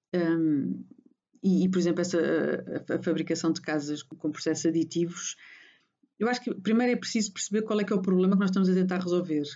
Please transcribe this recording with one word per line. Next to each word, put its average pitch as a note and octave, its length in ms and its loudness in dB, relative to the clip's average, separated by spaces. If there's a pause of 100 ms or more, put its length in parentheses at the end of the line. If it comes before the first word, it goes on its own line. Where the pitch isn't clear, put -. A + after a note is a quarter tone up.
(140)
hum, E3 680 0 (580)
e, F#3 220 4
e, F#3 40 2
por F#3 120 0
exemplo, F3 200 0
essa, F3 160 -2 (720)
a, - 60 -2
a - 80 -2
fabricação D#3+ 500 -2
de - 80 -4
casas D3 440 -4
com, - 100 -20
com - 160 -4
processos D#3 360 -4
aditivos, E3 680 -2 (840)
eu A3 120 0
acho B3 120 -2
que - 140 -6
primeiro A3+ 380 2
é A#3 40 2
preciso G#3+ 360 -2
perceber G#3+ 300 -2
qual G#3+ 180 0
é - 20 2
que G3+ 100 -2
é G3+ 40 2
o F#3 40 2
problema F#3 340 4
que G3 60 6
nós F#3+ 100 2
estamos F#3+ 180 2
a F#3 60 4
tentar F#3 260 2
resolver F3 420 0 (140)